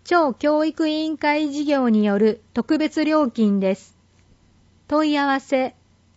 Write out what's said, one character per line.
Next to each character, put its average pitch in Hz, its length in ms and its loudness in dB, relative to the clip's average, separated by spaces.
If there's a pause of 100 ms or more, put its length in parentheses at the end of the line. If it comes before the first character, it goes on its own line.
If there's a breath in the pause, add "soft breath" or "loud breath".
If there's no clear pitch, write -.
町 330 300 2
教 302 300 0
育 320 240 -2
委 311 40 -2
員 311 240 -4
会 302 340 -2
事 285 140 -4
業 277 240 0
に 214 160 4
よ 202 140 0
る 214 240 0 (120)
特 294 240 -2
別 311 260 -2
料 302 240 2
金 208 300 0
で 190 160 0
す。 - 220 -20 (920)
問 302 220 0
い 294 60 0
合 285 100 0
わ 269 140 0
せ、 262 340 -2 (420)